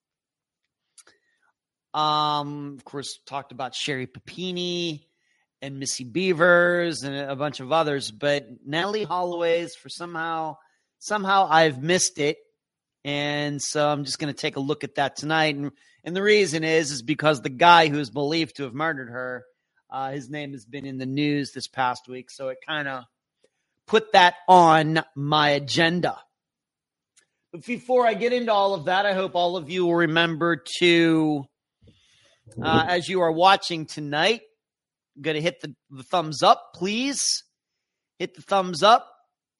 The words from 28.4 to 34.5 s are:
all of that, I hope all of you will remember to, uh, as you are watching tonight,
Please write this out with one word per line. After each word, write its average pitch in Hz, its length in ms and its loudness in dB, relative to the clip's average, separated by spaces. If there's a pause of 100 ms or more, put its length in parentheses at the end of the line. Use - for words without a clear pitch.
all 196 220 2
of 165 120 -6
that, 185 200 2
I 202 80 0
hope 190 220 -4
all 175 220 0
of 151 120 -10
you 180 160 -2
will 170 80 2
remember 165 720 0 (160)
to, 160 680 2 (1120)
uh, 160 280 0
as 180 200 -2
you 185 140 -2
are 165 100 2
watching 175 540 2
tonight, 156 560 -2 (800)